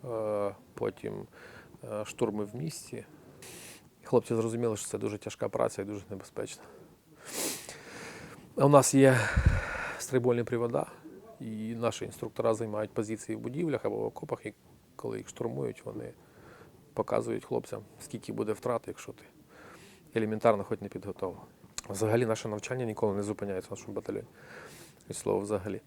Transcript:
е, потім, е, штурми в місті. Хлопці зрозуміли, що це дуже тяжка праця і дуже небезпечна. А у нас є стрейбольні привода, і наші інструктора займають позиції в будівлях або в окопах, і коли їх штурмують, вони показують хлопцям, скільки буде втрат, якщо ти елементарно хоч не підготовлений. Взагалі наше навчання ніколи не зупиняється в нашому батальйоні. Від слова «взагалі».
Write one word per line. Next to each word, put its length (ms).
е, 500
потім, 520
е, 120
штурми 400
в 120
місті. 480
Хлопці 300
зрозуміли, 420
що 120
це 100
дуже 200
тяжка 300
праця 340
і 20
дуже 160
небезпечна. 540
А 100
у 20
нас 260
є 240
стрейбольні 460
привода, 420
і 340
наші 300
інструктора 500
займають 360
позиції 460
в 40
будівлях 440
або 120
в 80
окопах, 420
і 80
коли 220
їх 100
штурмують, 560
вони 280
показують 500
хлопцям, 380
скільки 320
буде 200
втрат, 340
якщо 260
ти 120
елементарно 500
хоч 160
не 80
підготовлений. 560
Взагалі 360
наше 220
навчання 360
ніколи 320
не 60
зупиняється 460
в 40
нашому 220
батальйоні. 320
Від 60
слова 220
«взагалі». 480